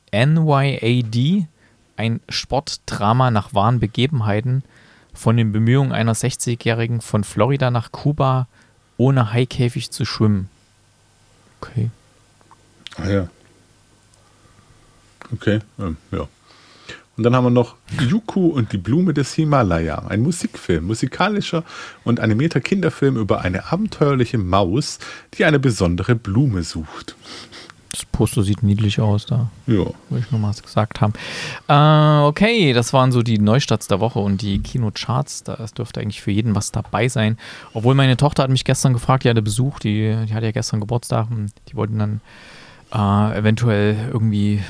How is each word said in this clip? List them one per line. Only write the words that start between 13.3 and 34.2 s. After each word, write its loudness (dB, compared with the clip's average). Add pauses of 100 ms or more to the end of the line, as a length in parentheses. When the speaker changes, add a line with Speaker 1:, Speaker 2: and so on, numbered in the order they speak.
Speaker 2:
Okay, 0 (200)
ähm, -6 (140)
ja. -6 (880)
Und -2
dann 4
haben 4
wir 4
noch 2 (240)
Yuku 0
und 0
die -2
Blume 0
des -2
Himalaya, 0
ein 0
Musikfilm, -2
musikalischer -2 (400)
und 0
animierter 2
Kinderfilm 0
über 0
eine -4
abenteuerliche 0
Maus, 0 (340)
die 0
eine 6
besondere 0
Blume 0
sucht. -12 (760)
Speaker 1:
Das -10
Poster 0
sieht 0
niedlich 2
aus, 0
da 0 (160)
Speaker 2:
Ja. 2 (320)
Speaker 1:
wollte -4
ich -12
nur 0
mal 0
was -6
gesagt -4
haben. 2 (540)
Äh, 6
okay, 4
das 2
waren 4
so 4
die 2
Neustarts 2
der 0
Woche -2
und 0